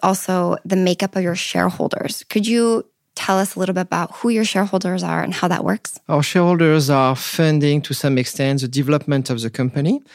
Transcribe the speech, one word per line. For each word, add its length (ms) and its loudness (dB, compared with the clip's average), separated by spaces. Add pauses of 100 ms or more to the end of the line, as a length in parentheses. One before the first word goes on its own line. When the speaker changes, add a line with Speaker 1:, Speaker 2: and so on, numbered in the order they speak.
Speaker 1:
also 600 0
the 120 -2
makeup 400 0
of 60 0
your 120 -2
shareholders. 920 -2
Could 180 0
you 380 2 (320)
tell 200 0
us 200 0
a 20 -10
little 160 0
bit 60 -2
about 360 -4
who 120 -2
your 160 2
shareholders 580 0
are 220 -2
and 100 -4
how 140 0
that 160 -2
works? 340 -4 (100)
Speaker 2:
Our 140 2
shareholders 680 4
are 280 4
funding, 680 2
to 120 -6
some 220 0
extent, 440 0
the 80 -4
development 600 0
of 120 -2
the 100 -4
company. 500 -2 (140)